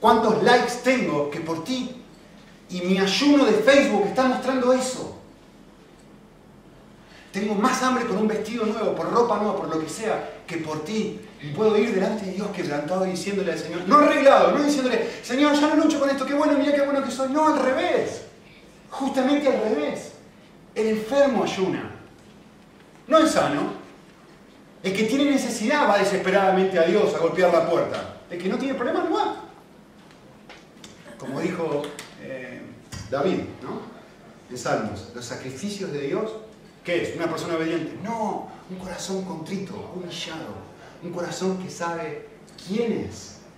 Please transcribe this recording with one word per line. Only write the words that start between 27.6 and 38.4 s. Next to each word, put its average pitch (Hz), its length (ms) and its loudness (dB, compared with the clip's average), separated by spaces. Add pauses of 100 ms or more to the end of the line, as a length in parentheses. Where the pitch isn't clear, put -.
puerta. - 520 -2 (100)
El 170 80 -10
que 185 100 -4
no 233 100 -2
tiene 262 160 -2
problema 339 280 -2
no 320 140 0
va. - 200 -2 (1800)
Como 135 220 -8
dijo, 160 420 -4 (400)
eh, 123 400 -14 (480)
David, 170 300 0 (220)
¿no? - 180 -10 (720)
En 123 80 -12
Salmos, 110 560 -4
los 120 100 -12
sacrificios 160 680 -8
de 143 100 -6
Dios, 208 280 -4 (540)
¿qué 175 180 -2
es? - 140 -6
¿Una 170 100 -4
persona 165 300 -4
obediente? 160 460 -4
No, 220 480 -6 (200)